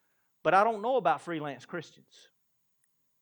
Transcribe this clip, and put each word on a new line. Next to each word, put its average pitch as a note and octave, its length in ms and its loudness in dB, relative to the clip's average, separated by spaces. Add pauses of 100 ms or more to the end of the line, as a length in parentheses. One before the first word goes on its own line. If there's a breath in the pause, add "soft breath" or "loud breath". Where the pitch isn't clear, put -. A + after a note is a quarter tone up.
(420)
but D#3+ 120 2
I G3 100 6
don't A3 180 -2
know - 140 0
about E3+ 240 0
freelance D3 460 -10
Christians - 600 -16 (920)